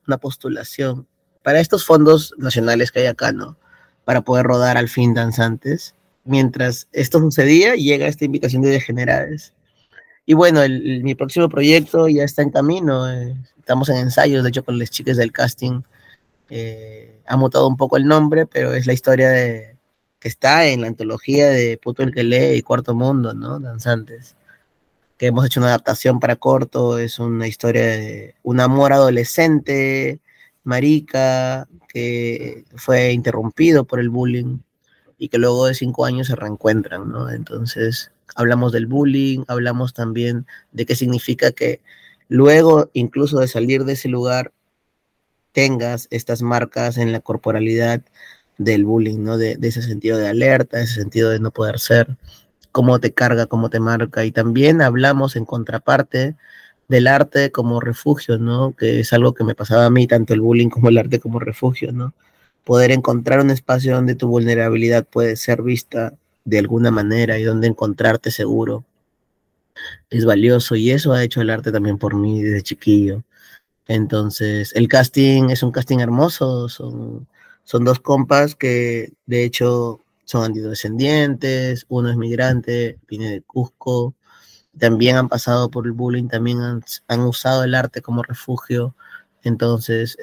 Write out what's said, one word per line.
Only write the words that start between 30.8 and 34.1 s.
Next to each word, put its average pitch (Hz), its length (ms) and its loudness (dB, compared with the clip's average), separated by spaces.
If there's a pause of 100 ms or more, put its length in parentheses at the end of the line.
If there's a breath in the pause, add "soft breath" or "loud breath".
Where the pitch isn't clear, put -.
que 120 760 -6 (120)
fue 127 360 2
interrumpido 120 720 2
por 123 160 -6
el 120 100 -2
bullying 123 500 -4 (580)